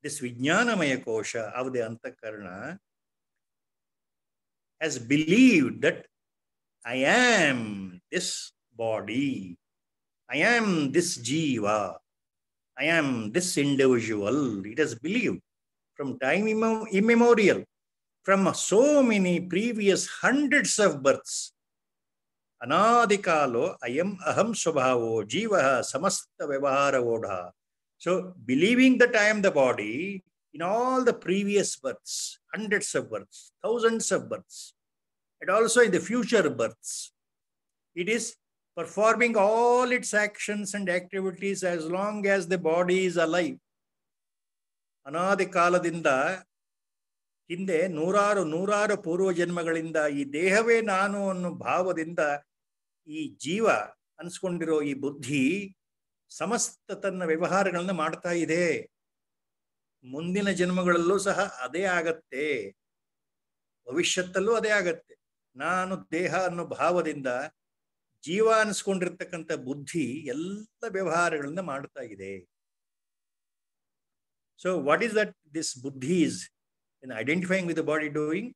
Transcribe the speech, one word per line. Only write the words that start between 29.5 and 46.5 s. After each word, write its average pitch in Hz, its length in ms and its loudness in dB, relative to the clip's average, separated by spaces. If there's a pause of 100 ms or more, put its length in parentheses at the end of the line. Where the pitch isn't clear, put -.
body, 135 720 0 (320)
in 151 80 -8
all 247 400 0
the 247 120 4
previous 202 600 0
births, - 380 -8 (400)
hundreds 202 400 -4
of 117 160 -2
births, 101 280 -12 (240)
thousands 226 500 0
of 123 160 -2
births, - 300 -10 (840)
and 156 80 -4
also 226 300 4
in 220 120 6
the 170 80 4
future 208 500 2
births, 113 400 -4 (1080)
it 175 120 -4
is 226 160 0 (520)
performing 220 600 0
all 240 540 4
its 247 240 -2
actions 208 600 -4
and 202 160 -4
activities 185 760 -4
as 175 220 -2
long 196 400 -4
as 196 200 2
the 185 120 0
body 175 480 2
is 170 100 -2
alive. 165 400 0 (1500)
ಅನಾದಿ 185 400 0
ಕಾಲದಿಂದ 170 640 2 (1400)